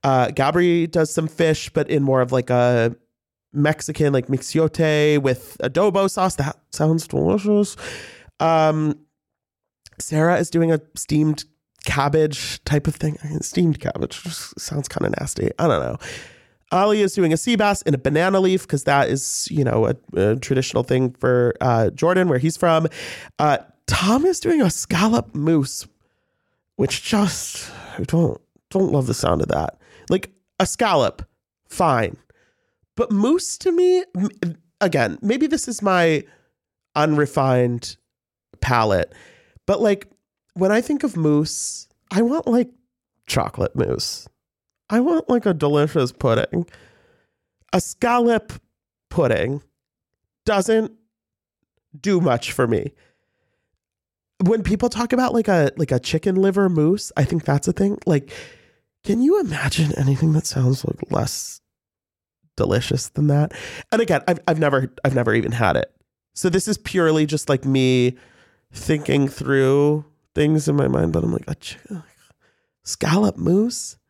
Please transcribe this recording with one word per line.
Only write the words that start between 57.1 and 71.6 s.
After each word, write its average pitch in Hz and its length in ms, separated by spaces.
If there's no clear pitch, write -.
I 147 80
think 160 220
that's 143 220
a 180 40
thing. 196 360
Like, 143 240
can 226 180
you 349 180
imagine 151 600
anything 139 340
that 151 140
sounds, 131 360
like, - 280
less - 500
delicious 113 520
than 151 180
that? 143 260
And 220 100
again, 185 260
I've, 175 200
I've 160 120
never, 139 320
I've 139 80
never 117 220
even 113 160
had 110 260
it. - 160
So - 160
this 185 180
is 214 120
purely 156 480
just, 151 220
like, 135 160
me 127 520
thinking 143 560
through 139 800
things 151 320
in 147 80
my 139 120
mind, 160 240
but 165 120
I'm 170 100
like, - 140
"A - 80
chi-, - 480